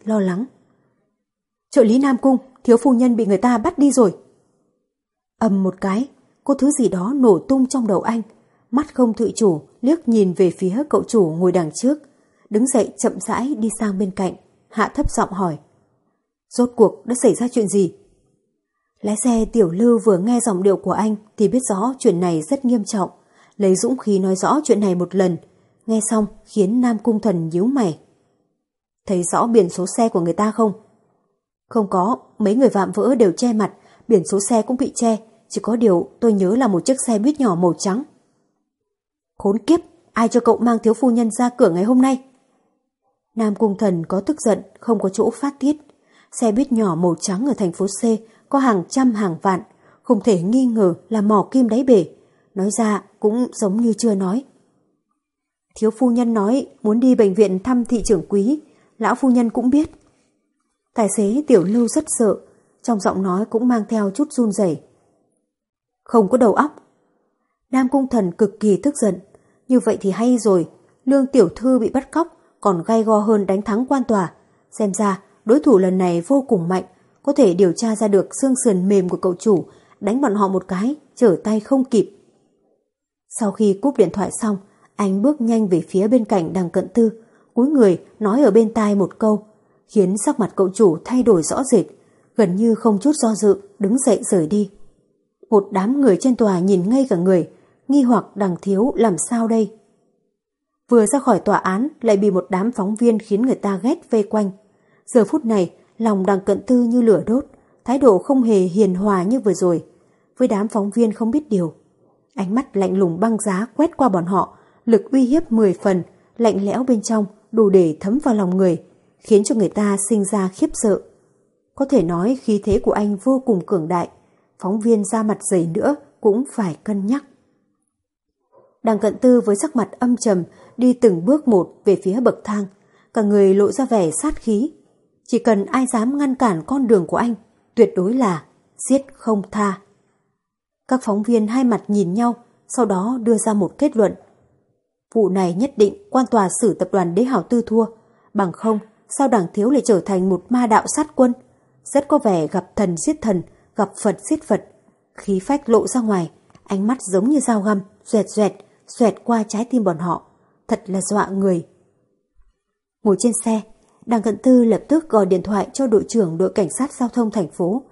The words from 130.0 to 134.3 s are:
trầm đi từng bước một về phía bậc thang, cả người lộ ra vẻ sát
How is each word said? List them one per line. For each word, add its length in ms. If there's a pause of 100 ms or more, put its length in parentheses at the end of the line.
trầm 280 (320)
đi 160
từng 320
bước 240
một 260 (100)
về 180
phía 180
bậc 240
thang, 200 (500)
cả 80
người 320
lộ 180
ra 120
vẻ 260 (120)
sát 140